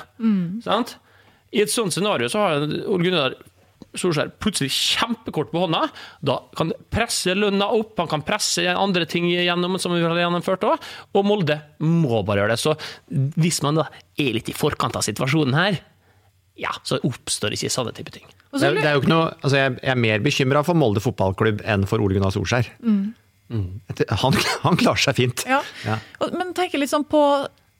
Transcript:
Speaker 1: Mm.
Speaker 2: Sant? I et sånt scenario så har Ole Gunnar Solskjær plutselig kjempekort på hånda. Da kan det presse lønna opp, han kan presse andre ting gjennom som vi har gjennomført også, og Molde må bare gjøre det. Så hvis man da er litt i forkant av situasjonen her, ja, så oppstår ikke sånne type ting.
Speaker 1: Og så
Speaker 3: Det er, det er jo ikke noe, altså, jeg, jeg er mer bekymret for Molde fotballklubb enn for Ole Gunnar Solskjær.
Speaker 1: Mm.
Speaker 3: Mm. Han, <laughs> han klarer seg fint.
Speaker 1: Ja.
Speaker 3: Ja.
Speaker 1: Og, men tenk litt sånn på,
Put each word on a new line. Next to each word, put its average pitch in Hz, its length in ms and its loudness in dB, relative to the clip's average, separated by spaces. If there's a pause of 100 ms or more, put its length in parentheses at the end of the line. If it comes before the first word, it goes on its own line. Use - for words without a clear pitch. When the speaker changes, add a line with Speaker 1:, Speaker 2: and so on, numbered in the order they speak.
(180)
Speaker 1:
Mm. 208 460 0
Speaker 2:
Sant? 208 320 -2 (580)
I - 80 2
et 208 80 2
sånt 208 240 -2
scenario 160 380 0
så 214 100 0
har 156 220 2 (240)
Ole 185 180 0
Gunnar 160 300 0 (580)
Solskjær 156 460 0
plutselig 139 340 -2
kjempekort - 800 -2
på 165 80 0
hånda. 185 220 0 (420)
Da 131 140 0 (180)
kan 160 140 0
det - 80 -8 (100)
presse 208 480 -2
lønna 202 320 2
opp, 220 320 0
han 160 80 -2
kan 147 160 -2
presse - 400 -2
andre 180 400 2
ting 175 240 -2
gjennom 175 480 0
som 175 160 -2
vi 170 80 2
har 165 160 0
gjennomført 175 480 0
også, 311 280 -2 (200)
og 202 160 4
Molde 156 300 0 (180)
må 151 480 2
bare 101 160 2
gjøre 107 140 2
det. - 80 -4
Så 156 100 2 (640)
hvis 165 240 2
man 147 160 0
da 156 80 2 (320)
er 131 160 0
litt 110 160 -4
i - 80 -10
forkant 143 400 -2
av 95 80 -2
situasjonen 135 480 0
her, 180 240 2 (800)
ja, - 120 -8 (160)
så 135 160 -4
oppstår - 520 -4
ikke - 160 -4
sånne 117 240 -4
type - 200 -14
ting. - 120 -20 (280)
Speaker 1:
Og 277 60 -2
så - 20 2
Speaker 3:
Det 135 60 4
er, 147 100 2
det 440 80 0
er 147 80 4
jo 143 80 4
ikke - 80 2
noe, 165 200 4 (120)
altså, 139 160 2
jeg, 135 220 4
jeg 139 100 -4
er 131 80 2
mer 110 240 4
bekymret 143 460 2
for 175 100 2
Molde 113 240 4
fotballklubb 104 640 0
enn 98 240 2
for 113 120 0
Ole 98 120 2
Gunnar 98 200 2
Solskjær. 104 340 0 (100)
Speaker 1:
Mm. 208 300 0 (420)
Speaker 3:
Mm. 110 140 -2 (480)
Han, 131 260 2 (120)
<laughs> - 160 -4
han 175 120 2
klarer 165 240 2
seg 131 160 0
fint. 123 280 0
Speaker 1:
Ja. 269 180 0 (160)
Speaker 3:
Ja. 110 180 -4 (180)
Speaker 1:
Og, - 180 -4
men 349 200 -4
tenk 359 240 -4
litt 285 160 -2
sånn 302 160 0
på, 302 140 4 (560)